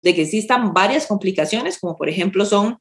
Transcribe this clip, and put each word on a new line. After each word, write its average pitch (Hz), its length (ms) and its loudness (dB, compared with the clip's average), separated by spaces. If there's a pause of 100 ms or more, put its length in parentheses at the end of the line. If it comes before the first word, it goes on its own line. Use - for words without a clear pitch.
de 180 100 4
que 170 100 2
existan 214 520 0
varias 240 320 2
complicaciones, 202 720 -2
como 170 180 -8
por 151 120 -4
ejemplo 185 360 0
son 208 360 0